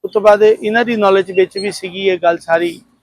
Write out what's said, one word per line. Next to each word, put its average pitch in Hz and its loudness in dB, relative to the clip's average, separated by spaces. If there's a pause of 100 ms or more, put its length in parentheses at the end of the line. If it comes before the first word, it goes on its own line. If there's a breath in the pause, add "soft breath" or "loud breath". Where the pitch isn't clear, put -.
ਉਸ 190 -6
ਤੋਂ 214 0
ਬਾਅਦ 208 4
ਇਹਨਾਂ 220 2
ਦੀ 233 -2
ਨੌਲੇਜ 196 2
ਵਿੱਚ 185 -2
ਵੀ 196 -6
ਸੀਗੀ 190 -6
ਇਹ 185 -2
ਗੱਲ 170 0
ਸਾਰੀ 170 -4 (220)